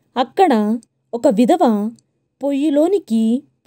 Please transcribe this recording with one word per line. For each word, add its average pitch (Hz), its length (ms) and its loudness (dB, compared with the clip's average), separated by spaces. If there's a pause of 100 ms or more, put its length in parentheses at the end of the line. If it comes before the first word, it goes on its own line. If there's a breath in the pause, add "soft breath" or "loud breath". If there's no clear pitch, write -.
(180)
అక్కడ 240 600 0 (340)
ఒక 240 140 -2
విధవ 233 640 0 (520)
పొయ్యిలోనికి 285 1000 -2 (240)